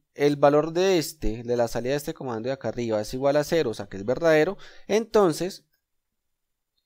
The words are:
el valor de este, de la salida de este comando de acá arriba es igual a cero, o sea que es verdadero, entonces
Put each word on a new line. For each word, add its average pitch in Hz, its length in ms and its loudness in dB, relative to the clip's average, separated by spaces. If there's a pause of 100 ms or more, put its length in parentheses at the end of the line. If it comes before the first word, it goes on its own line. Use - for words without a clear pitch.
(140)
el 143 220 2
valor 147 380 4
de 185 240 2
este, 117 440 -4
de 120 140 -2
la 117 120 2
salida 123 240 -4
de 143 40 0
este 151 160 -8
comando 120 360 -8
de 135 40 -2
acá 123 160 -8
arriba 110 320 -2
es 107 140 -6
igual 139 220 0
a 147 80 0
cero, 151 260 0
o 107 40 -6
sea 98 120 -12
que - 100 -14
es 98 80 -10
verdadero, 156 540 2 (280)
entonces 196 800 0 (1200)